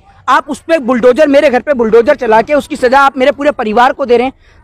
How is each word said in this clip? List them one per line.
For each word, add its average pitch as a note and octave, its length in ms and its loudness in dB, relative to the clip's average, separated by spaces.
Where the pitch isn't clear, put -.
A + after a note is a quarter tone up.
आप D4 220 -2
उस C#4 120 -10
पे E4 180 -2
बुलडोजर, B3 480 0
मेरे C#4+ 220 2
घर A#3+ 120 0
पे D4 120 -4
बुलडोजर A#3 420 2
चला A3+ 260 0
के D4 120 -4
उसकी D4 240 -4
सजा B3+ 240 2
आप C#4 160 0
मेरे C4+ 160 0
पूरे C#4+ 200 -2
परिवार A#3+ 400 0
को C#4 120 -6
दे A#3+ 120 0
रहे B3 100 -2
हैं, C4 60 -10